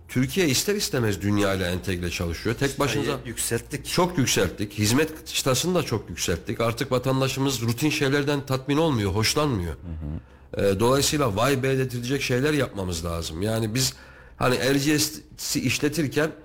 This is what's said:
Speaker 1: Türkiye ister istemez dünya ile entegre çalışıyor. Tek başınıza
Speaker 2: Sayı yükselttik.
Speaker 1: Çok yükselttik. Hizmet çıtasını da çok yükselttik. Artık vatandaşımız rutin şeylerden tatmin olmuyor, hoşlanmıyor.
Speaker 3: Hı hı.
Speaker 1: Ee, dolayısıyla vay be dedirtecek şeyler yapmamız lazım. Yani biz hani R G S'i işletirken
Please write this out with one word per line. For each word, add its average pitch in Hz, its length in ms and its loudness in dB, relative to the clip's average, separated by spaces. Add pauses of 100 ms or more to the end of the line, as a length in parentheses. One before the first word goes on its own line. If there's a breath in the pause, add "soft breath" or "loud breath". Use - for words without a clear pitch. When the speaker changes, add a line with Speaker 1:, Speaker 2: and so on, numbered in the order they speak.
Speaker 1:
Türkiye 139 400 2
ister 165 260 2
istemez 110 480 0
dünya 101 320 2
ile 92 100 0
entegre 87 460 -2
çalışıyor. 87 460 -2
Tek 139 220 -2
başınıza 143 340 0
Speaker 2:
Sayı 127 140 -6
yükselttik. - 600 -4
Speaker 1:
Çok 175 320 2
yükselttik. 104 540 2
Hizmet 123 540 0
çıtasını 143 480 0
da 165 80 2
çok - 260 -4
yükselttik. - 520 -4
Artık 117 320 -2
vatandaşımız 131 680 0
rutin 117 280 0
şeylerden 143 560 2
tatmin 131 300 0
olmuyor, 131 340 2
hoşlanmıyor. 107 640 0
Speaker 3:
Hı - 40 -10
hı. 80 920 -6
Speaker 1:
Ee, 98 140 2
dolayısıyla 135 560 2
vay 127 260 2
be 135 160 2
dedirtecek 123 440 -2
şeyler 135 300 2
yapmamız 95 520 -2
lazım. 82 380 -4
Yani 113 320 0
biz 131 200 0 (420 loud breath)
hani 127 220 2
R 139 200 2
G 147 200 2 (380)
S'i - 240 -4
işletirken 147 720 0 (140)